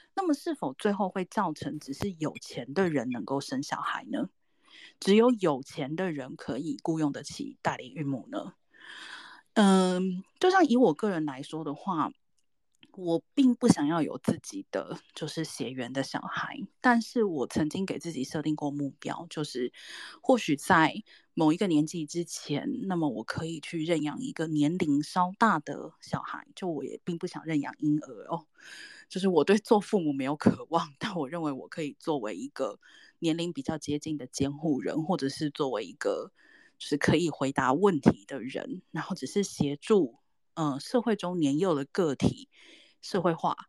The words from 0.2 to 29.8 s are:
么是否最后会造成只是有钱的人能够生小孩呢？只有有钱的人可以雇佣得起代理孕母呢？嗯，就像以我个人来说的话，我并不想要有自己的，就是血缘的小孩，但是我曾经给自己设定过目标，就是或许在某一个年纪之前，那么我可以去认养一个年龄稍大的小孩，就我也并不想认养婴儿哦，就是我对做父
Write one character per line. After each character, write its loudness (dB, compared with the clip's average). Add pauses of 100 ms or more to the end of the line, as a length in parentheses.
么 2
是 -4
否 -6
最 0
后 -2
会 -4
造 -2
成 -8
只 -12
是 -4
有 -2
钱 -10
的 2
人 0
能 -6
够 -2
生 -4
小 -6
孩 -6
呢？ -2 (680)
只 6
有 8
有 0
钱 -6
的 -2
人 -8
可 -6
以 -4
雇 0
佣 2
得 -8
起 -12
代 -2
理 -14
孕 -6
母 -4
呢？ -8 (1000)
嗯， 4 (160)
就 6
像 6
以 4
我 6
个 -2
人 0
来 -6
说 -8
的 -4
话， -2 (840)
我 0 (100)
并 6
不 2
想 6
要 2
有 -4
自 -2
己 -10
的， -6 (160)
就 -8
是 -6
血 -8
缘 -8
的 -2
小 -6
孩， -8 (220)
但 6
是 -2
我 0
曾 0
经 -4
给 -4
自 -8
己 -6
设 -4
定 0
过 -4
目 -4 (100)
标， -8
就 -6
是 -4 (500)
或 6
许 0
在 4 (320)
某 4
一 0
个 0
年 4
纪 -6
之 -4
前， -6 (180)
那 -2
么 2
我 -4
可 -6
以 -8
去 -6
认 0
养 -4
一 -6
个 -4
年 2
龄 2
稍 0
大 4
的 -10
小 -8
孩， -12 (100)
就 -8
我 -4
也 -10
并 -6
不 -8
想 -12
认 0
养 -8
婴 2
儿 -14
哦， -8 (600)
就 -10
是 2
我 6
对 8
做 4
父 0